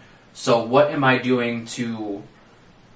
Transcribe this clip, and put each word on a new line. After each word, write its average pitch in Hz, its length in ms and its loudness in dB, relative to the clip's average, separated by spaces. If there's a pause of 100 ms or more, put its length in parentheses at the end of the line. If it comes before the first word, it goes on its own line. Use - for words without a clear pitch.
(340)
So 117 280 2
what 139 280 4
am 147 120 -4
I 131 140 4
doing 120 500 -2
to, 110 560 -8 (720)